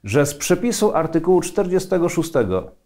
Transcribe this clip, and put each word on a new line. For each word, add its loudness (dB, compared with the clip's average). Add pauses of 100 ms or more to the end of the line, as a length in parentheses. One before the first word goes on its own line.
że 2
z -6
przepisu 0
artykułu 2
czterdziestego 0
szóstego -2 (140)